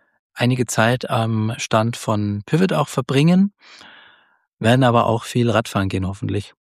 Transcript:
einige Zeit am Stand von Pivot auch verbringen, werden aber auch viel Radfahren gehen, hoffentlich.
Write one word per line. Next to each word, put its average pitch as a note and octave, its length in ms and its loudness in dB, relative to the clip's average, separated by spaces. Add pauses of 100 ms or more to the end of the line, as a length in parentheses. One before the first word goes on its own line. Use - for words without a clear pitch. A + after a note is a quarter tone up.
(340)
einige B2 320 0
Zeit A#2 440 0
am A2+ 460 -2
Stand A2+ 400 -2
von G#2 500 -4
Pivot F3+ 260 0
auch D3 160 -2
verbringen, E3 640 2 (1040)
werden B2 260 4
aber A#2 220 4
auch A2+ 180 0
viel A#2+ 260 0
Radfahren G#2+ 380 0
gehen, F#2+ 180 -2
hoffentlich. G2+ 460 -6 (160)